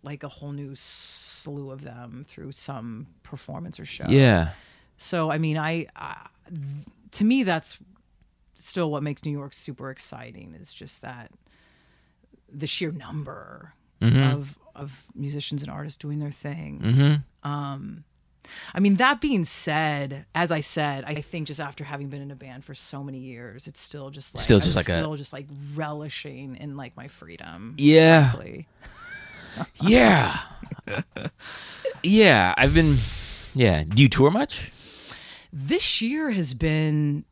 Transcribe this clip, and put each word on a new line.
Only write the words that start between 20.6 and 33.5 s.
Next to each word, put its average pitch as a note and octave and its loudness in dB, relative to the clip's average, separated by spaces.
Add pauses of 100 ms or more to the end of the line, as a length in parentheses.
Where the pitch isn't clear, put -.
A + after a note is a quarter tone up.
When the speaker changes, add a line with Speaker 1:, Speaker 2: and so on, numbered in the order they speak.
Speaker 1:
I D3+ -8
think D#3 -8
just C#3+ -10
after C#3 -10
having C#3+ -10
been C#3+ -12
in C#3 -12
a C#3 -14
band C3 -18
for C#3+ -18
so - -12
many C3+ -12
years, B2 -16
it's - -14
still C#3 -14
just C#3+ -18
like, - -2
Speaker 2:
Still A2+ 8
Speaker 1:
I'm F#2 6
Speaker 2:
just E3 0
like F2+ 0
a F2 0
Speaker 1:
still A2+ -2
just, C#3 -12
like, C#3+ -16 (280)
relishing D3 -12
in, D3 -12
like, C3 -16
my C3 -18
freedom, E2+ -16
Speaker 2:
Yeah. D#3 8
Speaker 1:
frankly. - -10
Speaker 2:
<laughs> - -20 (1040)
Yeah. G#3 6 (1600)
Yeah, D#3+ 8
I've C3+ 6
been, D#3 6 (560)